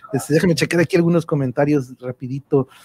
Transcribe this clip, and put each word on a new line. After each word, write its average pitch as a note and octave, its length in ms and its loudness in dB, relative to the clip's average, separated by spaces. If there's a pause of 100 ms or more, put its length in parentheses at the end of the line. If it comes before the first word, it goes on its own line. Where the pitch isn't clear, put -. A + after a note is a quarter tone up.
(120)
Este, C#3 220 -2
déjame E3 200 4
checar E3 260 0
aquí E3+ 160 0
algunos E3+ 300 2
comentarios C#3 760 0
rapidito. C3 680 -4 (160)